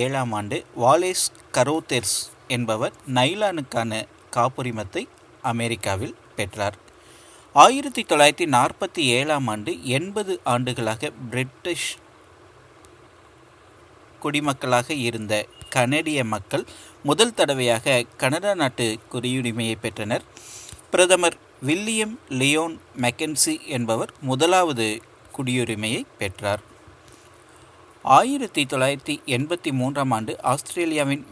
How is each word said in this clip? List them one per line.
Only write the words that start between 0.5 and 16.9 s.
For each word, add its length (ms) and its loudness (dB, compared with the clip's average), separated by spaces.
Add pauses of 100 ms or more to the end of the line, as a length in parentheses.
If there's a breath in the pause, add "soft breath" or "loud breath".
வாலேஸ் 420 4 (320)
கரோத்தெர்ஸ் 600 0 (320)
என்பவர் 460 -2 (220)
நைலானுக்கான 840 0 (340)
காப்புரிமத்தை 680 -2 (400)
அமெரிக்காவில் 680 -2 (200)
பெற்றார். 440 -4 (760 loud breath)
ஆயிரத்தி 540 6
தொள்ளாயிரத்தி 380 6
நாற்பத்தி 540 0 (100)
ஏழாம் 400 0
ஆண்டு, 200 -6 (180)
எண்பது 440 -2 (180)
ஆண்டுகளாக 580 -2 (140)
பிரிட்டிஷ் 640 -6 (2250)
குடிமக்களாக 800 0
இருந்த 340 -2 (360)
கனடிய 560 0
மக்கள் 380 -4 (420 loud breath)